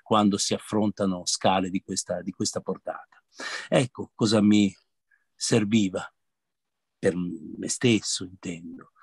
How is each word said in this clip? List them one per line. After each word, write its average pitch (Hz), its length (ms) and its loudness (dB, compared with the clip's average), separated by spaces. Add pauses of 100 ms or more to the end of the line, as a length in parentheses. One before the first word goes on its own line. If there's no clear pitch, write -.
quando 104 340 4
si - 180 -2
affrontano 101 720 -2
scale 95 460 0
di 98 100 -4
questa, 92 400 -6
di 87 100 -8
questa 98 300 -4
portata. - 640 -12 (440)
Ecco - 460 -2
cosa 110 280 2
mi 104 320 6 (600)
serviva, 104 720 0 (920)
per 95 180 0
me 90 520 -8
stesso - 560 0
intendo, 85 680 -14 (100)